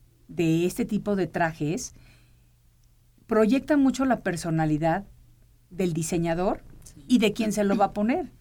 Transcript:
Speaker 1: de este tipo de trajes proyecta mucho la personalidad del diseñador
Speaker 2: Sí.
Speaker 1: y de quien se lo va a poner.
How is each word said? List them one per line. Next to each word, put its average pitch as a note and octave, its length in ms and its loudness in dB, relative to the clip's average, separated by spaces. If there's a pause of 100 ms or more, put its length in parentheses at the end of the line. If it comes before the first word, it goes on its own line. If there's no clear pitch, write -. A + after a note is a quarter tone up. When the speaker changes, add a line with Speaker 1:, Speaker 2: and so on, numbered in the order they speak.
(280)
Speaker 1:
de E3 380 0
este F#3 180 -2
tipo G#3 320 -2
de F#3 120 0
trajes E3 640 -4 (1300)
proyecta A#3+ 500 2
mucho C4+ 280 2
la C4 160 0
personalidad E3 840 0 (640)
del F3+ 220 -2
diseñador E3+ 720 -2 (220)
Speaker 2:
Sí. - 240 -20
Speaker 1:
y B3 100 4
de G#3 140 2
quien A3 200 -2
se G#3+ 120 0
lo G3 120 2
va G3+ 100 4
a G3 60 -2
poner. B3 380 -2 (100)